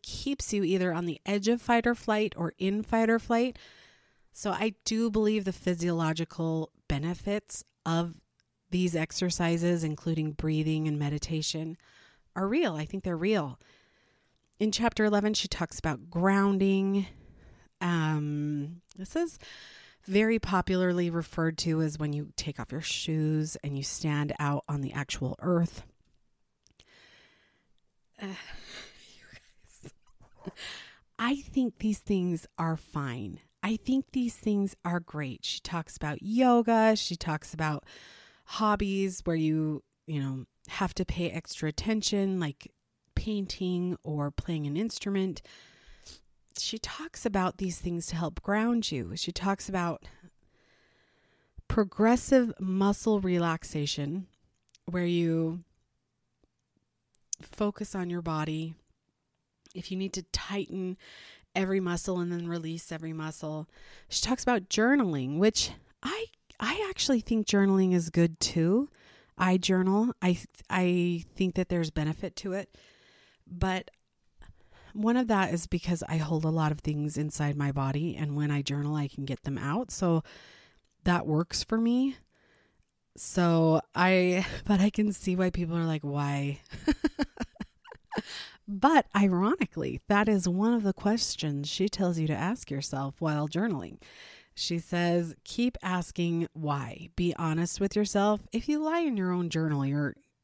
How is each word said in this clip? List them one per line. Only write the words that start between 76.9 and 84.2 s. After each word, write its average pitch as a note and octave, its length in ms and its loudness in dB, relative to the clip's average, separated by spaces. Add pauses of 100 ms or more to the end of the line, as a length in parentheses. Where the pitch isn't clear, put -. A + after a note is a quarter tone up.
inside D3 400 -2
my C#3+ 160 0
body, C#3 440 -2
and D3 200 -2
when D3 160 0
I C#3+ 100 0
journal, C#3+ 320 -2
I D3 140 0
can C#3 160 -8
get C3+ 180 -6
them C#3 160 -4
out. D#3 320 -4
So E3 320 2 (800)
that F3 240 2
works D#3 380 0
for A3+ 140 -2
me. B3 380 2 (1000)
So E3 640 4 (140)
I, F3+ 520 4 (100)